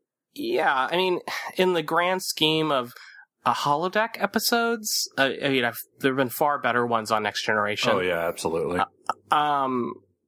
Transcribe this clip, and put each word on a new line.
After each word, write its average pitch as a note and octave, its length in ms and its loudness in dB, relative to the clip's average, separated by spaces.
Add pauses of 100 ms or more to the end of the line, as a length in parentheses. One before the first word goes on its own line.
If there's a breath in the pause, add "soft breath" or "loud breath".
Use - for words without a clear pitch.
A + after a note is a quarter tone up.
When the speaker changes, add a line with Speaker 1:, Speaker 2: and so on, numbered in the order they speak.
(380)
Speaker 1:
yeah, C3 520 0
I E3+ 60 0
mean, F#3 240 0 (360 loud breath)
in F#3 160 4
the E3 100 0
grand F3 400 0
scheme D#3 480 0
of B2 220 -2 (540 loud breath)
a A#2+ 60 4
holodeck F3+ 720 0
episodes, A#3 920 -2
uh, C3+ 140 2 (120)
I C#3+ 60 0
mean, C3 160 2
I've, A#2 140 -2 (220)
there C3+ 120 2
have B2+ 60 -2
been C3 100 2
far C#3+ 300 0
better A#2+ 280 2
ones A2+ 240 0
on G#2+ 120 2
Next G#2 220 -2
Generation. G#2+ 500 2
Speaker 2:
Oh, F#2+ 60 2
yeah, E2+ 280 0
absolutely. E2+ 520 -2 (500)
Speaker 1:
Uh, E3 40 4
um, C#3 600 0 (340)